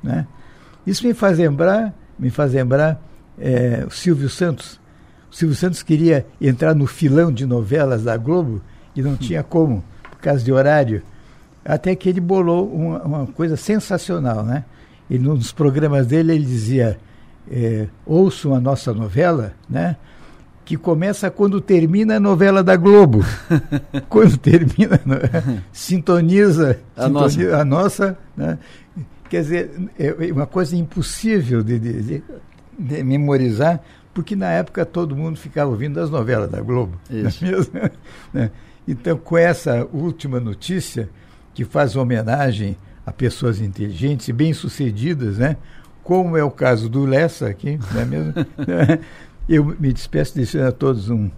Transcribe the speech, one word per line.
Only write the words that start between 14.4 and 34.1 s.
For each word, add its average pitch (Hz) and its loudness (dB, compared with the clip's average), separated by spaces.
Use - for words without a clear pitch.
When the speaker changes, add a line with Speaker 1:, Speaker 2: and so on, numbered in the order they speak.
Speaker 1:
né? 127 -2
Ele, 127 0
num 151 2
dos 117 -2
programas 143 2
dele, 160 2
ele 151 2
dizia: 120 0
é, 113 -2
"Ouçam 160 2
a 127 2
nossa 131 -2
novela, 113 0
né? 165 -2
Que 160 -6
começa 180 -2
quando 202 0
termina 196 2
a 214 2
novela 196 4
da 185 6
Globo." 170 8
Speaker 2:
<laughs> - -6
Speaker 1:
Quando 214 6
termina 165 4
a - -4
no-, 127 -2
Speaker 2:
<laughs> - -20
Speaker 1:
sintoniza, 175 2
Speaker 2:
A 127 0
nossa. 143 2
Speaker 1:
sintoniza 160 0
a 151 2
nossa, 185 0
né? 160 -4
Quer 175 -2
dizer, 156 -4
é, 165 -2
é 175 -4
uma 143 -2
coisa 180 -2
impossível 160 -2
de, 117 -2
de, 117 -4
de, 127 -6
de 147 -6
memorizar, 139 0